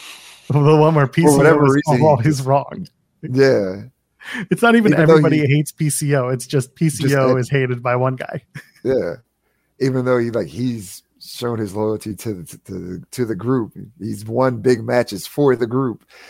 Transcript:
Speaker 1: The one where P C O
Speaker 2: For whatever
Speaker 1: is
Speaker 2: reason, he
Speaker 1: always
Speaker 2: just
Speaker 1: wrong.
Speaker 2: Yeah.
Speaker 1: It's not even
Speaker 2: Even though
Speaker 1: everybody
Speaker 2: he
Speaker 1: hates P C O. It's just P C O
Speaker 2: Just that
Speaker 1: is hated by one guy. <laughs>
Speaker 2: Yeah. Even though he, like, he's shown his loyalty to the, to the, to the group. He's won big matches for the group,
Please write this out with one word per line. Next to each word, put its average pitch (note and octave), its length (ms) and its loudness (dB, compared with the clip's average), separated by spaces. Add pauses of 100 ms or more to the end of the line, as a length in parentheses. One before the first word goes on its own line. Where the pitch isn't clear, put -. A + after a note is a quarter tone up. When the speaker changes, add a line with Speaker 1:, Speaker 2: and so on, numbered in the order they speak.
(500)
Speaker 1:
The C#3+ 100 2
one D3+ 340 6
where C#3+ 140 4
P - 140 -2
C D#3+ 60 4
O D3+ 40 8
Speaker 2:
For C#3 60 4
whatever D3 300 6
Speaker 1:
is C3+ 80 4 (120)
Speaker 2:
reason, B2+ 140 2
he D3+ 40 6
Speaker 1:
always C#3 200 4
Speaker 2:
just C3+ 200 0
Speaker 1:
wrong. C#3 400 -2 (360)
Speaker 2:
Yeah. A#2+ 640 0 (680)
Speaker 1:
It's F#3 100 -2
not A#3 140 4
even G#3+ 160 4
Speaker 2:
Even E3 160 2
though E3 60 6
Speaker 1:
everybody D#3 260 4
Speaker 2:
he C#3 160 2
Speaker 1:
hates D3+ 160 -2
P D3+ 180 -4
C C#3+ 280 -2
O. B2+ 100 -2
It's B2+ 180 -6
just - 300 -4
P D#3+ 140 0
C B2+ 160 -4
O - 20 0
Speaker 2:
Just C#3+ 80 2
that B2+ 220 2
Speaker 1:
is B2 120 -4
hated B2+ 320 -2
by B2 140 -2
one B2+ 220 -2
guy. - 260 -12 (200)
<laughs> - 200 -20
Speaker 2:
Yeah. G#2 320 -2 (640)
Even C3 240 -2
though B2+ 140 2
he, A#2+ 140 -2
like, G#2+ 160 -4
he's A2 540 -8 (200)
shown A#2+ 380 -8
his G2+ 140 -6
loyalty G#2+ 420 -4
to A2 180 -8
the, F2 320 -14
to G2 80 -14
the, F2+ 380 -12
to B2 140 -4
the A2 100 -4
group. A#2 380 -4 (260)
He's G#2+ 260 -10
won B2 320 0
big A2+ 260 0
matches A#2 420 -2
for C#3 300 2
the A#2 100 -2
group, B2 380 -4 (260)